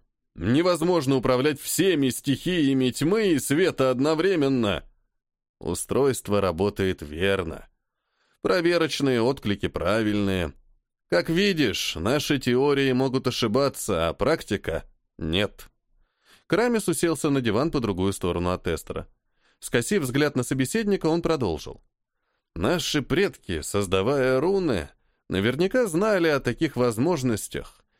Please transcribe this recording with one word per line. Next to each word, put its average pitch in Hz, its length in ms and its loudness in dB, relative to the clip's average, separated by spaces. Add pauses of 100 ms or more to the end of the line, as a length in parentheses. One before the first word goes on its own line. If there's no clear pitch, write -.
(360)
«Невозможно 156 800 2
управлять 127 460 2
всеми 156 480 0
стихиями 135 800 0
тьмы 196 400 0
и 147 100 2
света 139 520 2
одновременно!» 135 920 0 (760)
«Устройство 104 800 0
работает 95 600 0
верно. 80 640 -2 (760)
Проверочные 160 800 2
отклики 110 480 0
правильные. 98 800 0 (580)
Как 175 200 0
видишь, 165 640 0
наши 131 440 0
теории 135 520 2
могут 131 360 0
ошибаться, 110 840 0
а 73 40 -4
практика — 98 680 -2 (340)
нет». 87 520 -4 (760)
Крамис 226 440 0
уселся 160 400 0
на 139 100 2
диван 123 320 0
по 151 80 0
другую 98 320 0
сторону 87 400 -2
от 90 120 -4
тестера. 80 440 -6 (520)
Скосив 147 440 0
взгляд 139 320 0
на 127 80 0
собеседника, 190 600 0
он 165 160 2
продолжил. 123 600 -2 (760)
«Наши 143 460 0
предки, 143 580 -2
создавая 107 800 0
руны, 160 500 0 (400)
наверняка 147 560 0
знали 185 420 2
о 143 120 2
таких 131 360 -2
возможностях 123 1080 -2 (140)